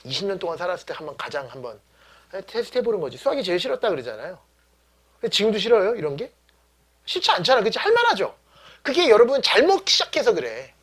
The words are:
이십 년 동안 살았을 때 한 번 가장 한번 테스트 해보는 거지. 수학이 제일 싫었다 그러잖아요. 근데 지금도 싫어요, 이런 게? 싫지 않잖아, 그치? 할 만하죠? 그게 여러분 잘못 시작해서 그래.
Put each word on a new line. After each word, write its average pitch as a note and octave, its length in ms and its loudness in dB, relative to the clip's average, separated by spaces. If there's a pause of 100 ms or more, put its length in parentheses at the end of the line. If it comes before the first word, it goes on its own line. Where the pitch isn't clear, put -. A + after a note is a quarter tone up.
이십 C3+ 240 -6
년 G3 100 -4
동안 E3+ 220 -6
살았을 F3+ 260 -6
때 D#3+ 80 -12
한 D#3 140 -12
번 C3 100 -14
가장 C#3 320 -8
한번 A#2+ 300 -14 (680)
테스트 A#3 340 -6
해보는 G#3+ 200 -2
거지. B2+ 180 -8
수학이 C#4 260 -2
제일 F3+ 160 -2
싫었다 B3 300 -2
그러잖아요. C3 480 -8 (840)
근데 - 160 -4
지금도 G#3+ 220 2
싫어요, G#3+ 380 4
이런 D3+ 220 -4
게? A#3+ 140 -12 (760)
싫지 - 260 0
않잖아, A#3 320 2
그치? A3 160 -2
할 G#4 120 0
만하죠? G#4+ 440 2 (460)
그게 D#4+ 280 2
여러분 A#3+ 320 6
잘못 F4 460 4
시작해서 C#4 460 0
그래. B2 500 -6